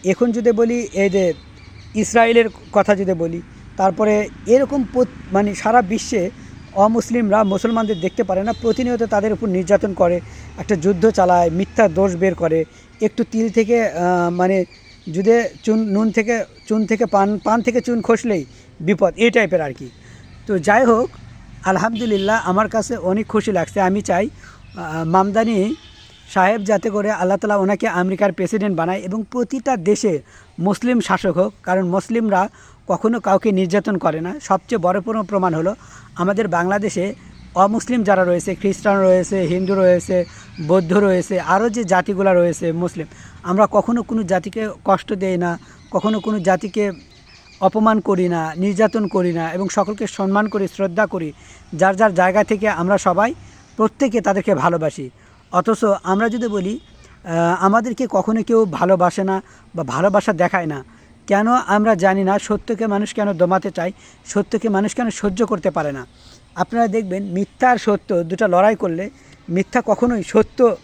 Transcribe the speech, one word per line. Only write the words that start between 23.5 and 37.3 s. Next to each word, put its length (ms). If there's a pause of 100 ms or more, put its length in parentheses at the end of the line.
লাগছে। 280
আমি 220
চাই, 260 (480)
আহ, 280
মামদানি 680 (600)
সাহেব 280
যাতে 280
করে 200
আল্লাহ 260
তালা 200
ওনাকে 320
আমেরিকার 440
প্রেসিডেন্ট 440
বানায় 240
এবং 300
প্রতিটা 460
দেশে 460 (360)
মুসলিম 420
শাসক 360
হোক, 160 (100)
কারণ 260
মুসলিমরা 600 (380)
কখনো 340
কাউকে 320
নির্যাতন 460
করে 220
না। 200
সবচেয়ে 380
বড় 220
কোনো 220
প্রমাণ 320
হলো 200 (420)
আমাদের 320
বাংলাদেশে 680 (400)